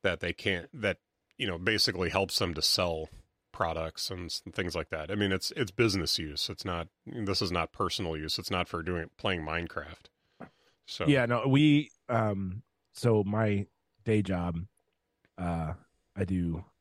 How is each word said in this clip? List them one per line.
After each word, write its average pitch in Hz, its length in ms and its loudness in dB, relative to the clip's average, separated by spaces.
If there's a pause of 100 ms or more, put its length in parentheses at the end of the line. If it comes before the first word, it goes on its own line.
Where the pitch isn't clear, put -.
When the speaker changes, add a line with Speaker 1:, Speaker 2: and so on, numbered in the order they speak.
Speaker 1:
that 87 180 0
they 87 100 -2
can't, 87 420 -2
that, 104 260 -2 (380)
you 127 80 -4
know, 90 120 -4
basically 92 520 0
helps 95 300 0
them 87 140 0
to 80 80 -4
sell 82 480 0 (420)
products 80 580 -4
and 90 180 -8
s-, - 140 -8 (120)
things 87 240 -4
like 78 140 -6
that. 78 200 -6
I 107 40 -4
mean, 101 180 2
it's, - 240 -2
it's 113 140 -2
business 95 460 2
use. 73 320 -6
It's - 140 -12
not, 85 240 -4 (180)
this 101 360 -2
is 90 100 0
not 85 220 0
personal 87 420 -2
use. 78 240 -4
It's 92 100 -10
not 90 200 0
for 82 120 -6
doing, 85 360 -4
playing 95 240 -2
Minecraft. 80 640 -6 (800)
So - 200 -4
Speaker 2:
Yeah, 135 200 6
no, 120 240 2
we, 147 420 6 (160)
um, 104 540 0 (320)
so 110 320 4
my 104 400 2 (400)
day 107 160 4
job, 87 360 0 (800)
uh, 82 360 -2 (420)
I 98 80 -2
do 87 400 0 (180)